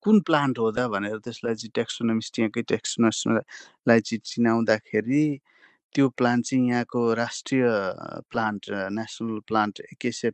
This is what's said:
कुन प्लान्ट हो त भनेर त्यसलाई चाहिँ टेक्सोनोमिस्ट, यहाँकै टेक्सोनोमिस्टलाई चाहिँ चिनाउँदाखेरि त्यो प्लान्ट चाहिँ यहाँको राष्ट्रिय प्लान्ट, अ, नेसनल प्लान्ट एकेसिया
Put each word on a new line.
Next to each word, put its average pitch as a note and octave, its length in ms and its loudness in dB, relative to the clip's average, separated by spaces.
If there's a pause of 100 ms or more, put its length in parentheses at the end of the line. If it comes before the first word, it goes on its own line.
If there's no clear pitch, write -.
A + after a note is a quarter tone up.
कुन G#3+ 200 6
प्लान्ट C#3+ 380 2
हो A2+ 140 2
त A2 60 -4
भनेर G#2+ 400 -2
त्यसलाई A#2 360 -6
चाहिँ A2+ 200 -12
टेक्सोनोमिस्ट, A2+ 640 -2
यहाँकै A#2 240 0
टेक्सोनोमिस्टलाई - 1400 0
चाहिँ A2 240 -4
चिनाउँदाखेरि A#2 1160 0 (540)
त्यो C#3 140 4
प्लान्ट A#2+ 360 0
चाहिँ B2+ 240 0
यहाँको A#2+ 460 0
राष्ट्रिय A#2 480 -2 (680)
प्लान्ट, G#2+ 400 -4
अ, G2 180 -4
नेसनल A2 500 -6
प्लान्ट G#2+ 420 -2
एकेसिया - 540 -4